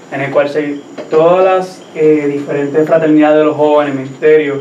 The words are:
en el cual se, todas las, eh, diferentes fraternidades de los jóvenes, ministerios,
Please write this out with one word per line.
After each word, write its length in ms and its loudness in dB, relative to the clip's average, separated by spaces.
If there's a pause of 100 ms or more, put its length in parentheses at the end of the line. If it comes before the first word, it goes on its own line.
(120)
en 100 -8
el 100 -6
cual 180 0
se, 280 -6 (320)
todas 340 2
las, 380 -2 (140)
eh, 360 2
diferentes 560 -2
fraternidades 520 2
de 60 2
los 100 -2
jóvenes, 400 0
ministerios, 640 0